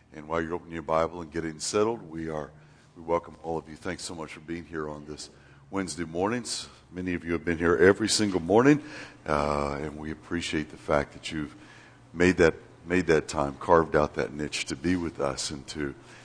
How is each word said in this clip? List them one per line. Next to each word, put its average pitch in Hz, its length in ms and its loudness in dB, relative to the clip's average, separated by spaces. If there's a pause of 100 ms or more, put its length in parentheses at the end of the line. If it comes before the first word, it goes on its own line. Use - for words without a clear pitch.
(120)
And 76 140 -16
while 82 140 0
you're 80 140 -4
opening 85 180 -10
your 82 100 -8
Bible 82 380 0
and 78 100 -10
getting 80 300 -6
settled, 107 500 -2
we 80 180 -8
are, 78 220 -6 (460)
we 87 80 -18
welcome 82 400 -2
all 82 120 -4
of 76 120 -8
you. 78 80 -16
Thanks 87 260 -8
so 87 140 -10
much 78 160 -12
for 85 80 -16
being 85 240 -8
here 78 240 -8
on 76 180 -10
this 76 240 -14 (400)
Wednesday 87 340 -4
mornings. 92 640 -4 (240)
Many 90 220 -4
of 85 100 -6
you 85 60 -6
have 80 140 -2
been 85 140 0
here 85 180 4
every 98 320 6
single 98 320 2
morning, 120 420 6 (420)
uh, 73 560 0
and 76 160 -8
we 76 140 -8
appreciate 80 640 -4
the - 40 -18
fact 73 360 0
that - 180 -12
you've 76 240 -6 (580)
made 87 260 6
that, 82 160 8 (340)
made 90 180 2
that 78 220 4
time, 71 320 -2
carved 82 340 4
out 76 200 2
that 71 180 -4
niche 73 320 -6
to 80 100 -6
be 85 220 0
with 82 240 -6
us 69 320 -4
and 67 160 -12
to 71 260 -6 (300)